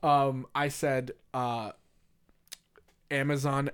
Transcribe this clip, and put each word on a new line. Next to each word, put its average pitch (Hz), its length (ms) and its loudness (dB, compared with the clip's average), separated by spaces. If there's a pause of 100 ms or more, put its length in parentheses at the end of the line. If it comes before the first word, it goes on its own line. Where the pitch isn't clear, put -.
Um, 139 440 4 (100)
I 143 140 2
said, 131 420 -2 (220)
uh, 117 380 -2 (1400)
"Amazon 139 640 0